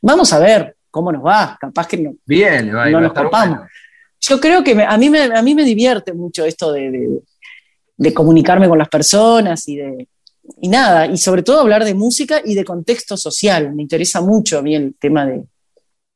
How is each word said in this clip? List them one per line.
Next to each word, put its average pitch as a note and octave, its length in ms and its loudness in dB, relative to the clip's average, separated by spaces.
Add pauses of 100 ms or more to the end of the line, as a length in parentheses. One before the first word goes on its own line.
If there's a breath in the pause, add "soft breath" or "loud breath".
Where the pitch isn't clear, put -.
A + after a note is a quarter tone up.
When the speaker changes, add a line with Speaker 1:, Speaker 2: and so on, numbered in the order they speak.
Speaker 1:
Vamos D4 300 2
a D3 80 2
ver G3 360 2 (140)
cómo E3+ 220 -6
nos C3+ 120 -8
va, F#3 360 0
capaz D3+ 260 -8
que F#3+ 120 -8
no, D3+ 160 -6 (120)
Speaker 2:
Bien, D3+ 400 2
le G#2 60 -6
va, A#2 140 -2
Speaker 1:
no D3+ 60 2
Speaker 2:
va E3 60 2
a - 40 2
Speaker 1:
nos D#3+ 80 0
Speaker 2:
estar - 140 -4
Speaker 1:
copamos. G3 340 0
Speaker 2:
bueno. - 100 -20 (540 loud breath)
Speaker 1:
Yo C4+ 180 0
creo D#4+ 240 2
que C4 100 2
me, G#3 100 4
a G#3+ 140 0
mí C4+ 100 4
me, D4+ 140 4
a A3+ 180 0
mí C4+ 140 2
me D4+ 100 2
divierte A3+ 480 0
mucho E3+ 320 -8
esto D#3+ 280 -4
de, C3+ 180 -6
de, B2+ 180 -6 (880 loud breath)
de D#3 160 0
comunicarme E3 560 4
con E3 80 4
las D3+ 120 0
personas G3+ 800 0
y C#3+ 80 -10
de... C3+ 320 -12 (520)
y F3+ 80 -6
nada, F#3+ 380 2
y D3+ 100 -4
sobre F#3 280 0
todo C#4+ 160 2
hablar A3 240 2
de G3+ 100 -2
música B3 500 -2
y G#3+ 100 -4
de G3 100 -2
contexto F#3 520 -6
social. D#3+ 560 -2
Me D3+ 100 -8
interesa E3 380 -4
mucho G3 380 0
a C#3 40 -4
mí D3+ 120 -2
el C#3 240 -4
tema D3 260 0
de, C3 200 -6 (720)